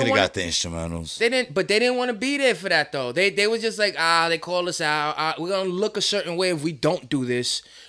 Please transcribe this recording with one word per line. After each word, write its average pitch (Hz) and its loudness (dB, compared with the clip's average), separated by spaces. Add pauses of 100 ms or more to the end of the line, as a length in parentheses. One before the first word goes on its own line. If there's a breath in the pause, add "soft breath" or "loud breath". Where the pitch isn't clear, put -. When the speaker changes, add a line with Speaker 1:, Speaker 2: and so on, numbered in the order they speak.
Speaker 1:
coulda 269 2
Speaker 2:
wanna - 6
Speaker 1:
got 92 0
the 95 -2
instrumentals. 82 -4
Speaker 2:
They 226 2
didn't, 240 -2
but 180 0
they 202 2
didn't 247 2
wanna 247 -2
be 262 -2
there 254 2
for 180 -4
that 156 2
though. 127 -2
They, 185 2
they 196 2
were 226 2
just 220 -2
like, 202 0
"Ah, 165 4
they 165 2
call 175 -2
us 170 -4
out. 151 0
Ah, 156 -2
we're 170 -4
gonna 190 -2
look 202 -2
a 190 -2
certain 170 -2
way 185 2
if 151 -2
we 165 -2
don't 147 -2
do 135 0
this. 123 -2 (280 loud breath)